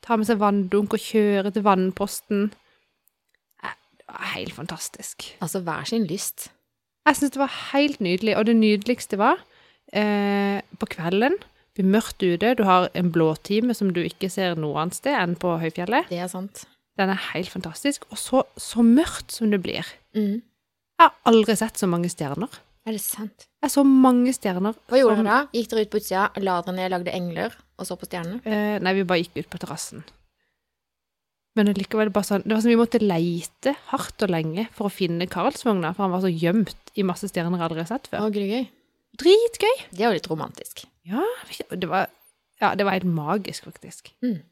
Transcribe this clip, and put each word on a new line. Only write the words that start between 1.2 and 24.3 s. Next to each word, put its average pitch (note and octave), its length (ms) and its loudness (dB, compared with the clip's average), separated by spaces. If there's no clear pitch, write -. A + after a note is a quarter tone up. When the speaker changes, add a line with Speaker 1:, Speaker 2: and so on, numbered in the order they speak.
Speaker 1:
til G3+ 120 0
vannposten. G3+ 840 0
Eh, - 100 -10
det - 140 -20
var - 240 -12
helt - 180 -8
fantastisk. - 800 -14
Speaker 2:
Altså, F#3 220 -6
hver D#3+ 240 -6
sin A3+ 200 0
lyst. - 420 -8
Speaker 1:
Jeg D4 120 6
synes C#4 160 0
det C4+ 80 -2
var C4+ 140 -2
helt C#4+ 320 2
nydelig, F#3 360 0
og A3 80 2
det A#3 120 6
nydeligste G#3+ 600 2
var, C4 240 4
eh, G3+ 680 0
på G#3+ 120 -6
kvelden, G#3 500 0
det - 440 -8
blir F#3+ 80 4
mørkt - 320 0
ute, F#3+ 320 2
du A3+ 80 2
har F#3 300 6
en F3 180 0
blåtime E3+ 640 2
som G3 160 0
du F3 120 0
ikke F3+ 280 -6
ser F#3 240 -2
noe D3+ 240 -4
annet E3 160 -4
sted C#4 180 -2
enn F3+ 220 0
på E3+ 240 -2
høyfjellet. F3+ 500 -2
Speaker 2:
Det F3 120 -6
er F3+ 100 -6
sant. F#3+ 320 -12
Speaker 1:
Den F#3+ 140 2
er F#3+ 80 -2
helt D#3+ 180 -6
fantastisk, - 580 -6
og G#3 80 -14
så, - 360 0
så - 280 -8
mørkt A#3+ 500 4
som A3 200 -2
det G3+ 100 2
blir. - 220 -6
Speaker 2:
Mhm. G#3 280 -2
Speaker 1:
Jeg E4 100 10
har - 60 -10
aldri A3 320 6
sett A3 180 -4
så G3 160 0
mange F3 160 -2
stjerner. D#3 400 -6
Speaker 2:
Er A3 60 -6
det G#3 100 -8
sant? - 460 -10
Speaker 1:
Jeg D4 80 -2
så C#4+ 140 2
mange C4 480 6